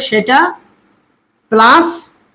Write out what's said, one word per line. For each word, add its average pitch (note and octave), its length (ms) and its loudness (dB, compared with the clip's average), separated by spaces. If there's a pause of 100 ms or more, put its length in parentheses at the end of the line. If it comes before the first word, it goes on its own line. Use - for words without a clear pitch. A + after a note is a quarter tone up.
সেটা, A3+ 380 -2 (1080)
প্লাস B3 380 2 (480)